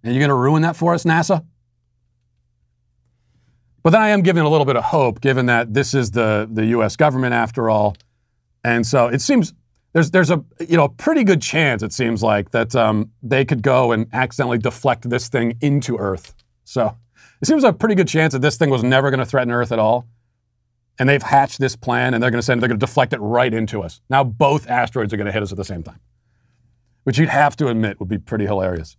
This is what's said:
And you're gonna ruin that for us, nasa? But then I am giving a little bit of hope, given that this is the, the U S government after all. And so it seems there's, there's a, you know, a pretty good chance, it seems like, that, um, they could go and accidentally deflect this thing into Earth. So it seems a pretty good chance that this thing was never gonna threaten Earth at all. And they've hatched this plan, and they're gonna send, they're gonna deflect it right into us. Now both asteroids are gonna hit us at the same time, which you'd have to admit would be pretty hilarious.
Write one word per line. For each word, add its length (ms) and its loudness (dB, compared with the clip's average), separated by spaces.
And 100 -2
you're 80 2
gonna 140 2
ruin 260 2
that 140 0
for 180 0
us, 120 -2
nasa? 380 2
But 80 6
then 100 6
I 80 2
am 120 2
giving 220 2
a 60 2
little 160 2
bit 100 0
of 80 0
hope, 380 0
given 240 2
that 280 0
this 200 0
is 180 0
the, 400 0
the 160 -2
U 160 2
S 140 -2
government 360 0
after 360 -2
all. 260 0
And 200 0
so 220 4
it 140 -2
seems 320 0
there's, 180 2
there's 180 4
a, 140 0
you 160 -2
know, 80 4
a 60 0
pretty 340 0
good 180 2
chance, 400 -2
it 120 -8
seems 280 -2
like, 300 0
that, 240 -2
um, 360 0
they 220 0
could 160 -2
go 320 2
and 180 -2
accidentally 460 -2
deflect 520 -4
this 200 -4
thing 320 -2
into 360 -2
Earth. 380 -6
So 320 -4
it 60 -4
seems 160 2
a 80 6
pretty 240 0
good 140 2
chance 240 0
that 80 -2
this 160 0
thing 120 0
was 140 0
never 260 2
gonna 160 -2
threaten 260 -2
Earth 200 -2
at 80 -2
all. 260 0
And 80 2
they've 140 2
hatched 380 0
this 160 -2
plan, 380 -2
and 100 -2
they're 80 0
gonna 100 -2
send, 200 0
they're 60 0
gonna 120 -2
deflect 340 0
it 60 -6
right 340 0
into 300 -4
us. 260 -14
Now 140 2
both 440 0
asteroids 460 -2
are 40 -6
gonna 140 -4
hit 120 -2
us 80 -8
at 60 -12
the 80 -8
same 180 -12
time, 160 -20
which 160 -2
you'd 100 4
have 280 2
to 120 0
admit 300 -2
would 100 -10
be 80 -4
pretty 280 -6
hilarious. 540 -4